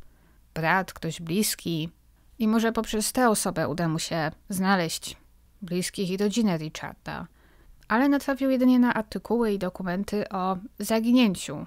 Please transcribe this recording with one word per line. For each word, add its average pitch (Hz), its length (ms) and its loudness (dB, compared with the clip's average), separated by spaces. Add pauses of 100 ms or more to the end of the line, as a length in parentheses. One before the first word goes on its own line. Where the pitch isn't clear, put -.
(540)
brat, 175 400 0
ktoś - 280 -8
bliski 170 680 -2 (500)
i 226 80 2
może 226 240 2
poprzez 226 400 -2
tę 247 180 4
osobę 180 380 0
uda 170 200 -2
mu 160 120 0
się 160 320 -2 (180)
znaleźć 185 680 0 (440)
bliskich 180 480 -4
i 190 80 -2
rodzinę 208 400 2
Richarda. 156 720 -10 (600)
Ale 254 220 2
natrafił 269 400 0
jedynie 254 300 6
na 247 140 4
artykuły 220 580 -2
i 202 80 -2
dokumenty 185 720 -4
o 185 280 -2 (220)
zaginięciu 220 880 2